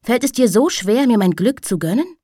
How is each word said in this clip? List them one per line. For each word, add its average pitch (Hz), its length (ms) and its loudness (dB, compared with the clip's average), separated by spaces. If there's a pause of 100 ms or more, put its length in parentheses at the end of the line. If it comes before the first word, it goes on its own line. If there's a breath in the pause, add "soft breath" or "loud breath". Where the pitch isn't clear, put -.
Fällt 247 220 -2
es - 80 -4
dir 247 160 2
so 233 200 2
schwer, 233 380 0
mir 233 100 4
mein 185 140 2
Glück 190 320 -2
zu 180 160 -4
gönnen? 269 440 -4